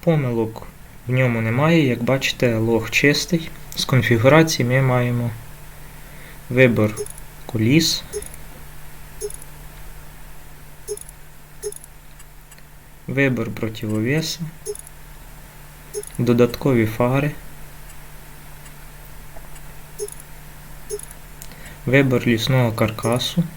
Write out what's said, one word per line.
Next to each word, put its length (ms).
Помилок 640
в 40
ньому 300
немає, 460
як 160
бачите, 540
лог 320
чистий. 600
З 100
конфігурації 840
ми 120
маємо 500
вибор 460
коліс, 580
вибор 440
противовеса, 880
додаткові 680
фари, 460
вибор 420
лісного 440
каркасу 720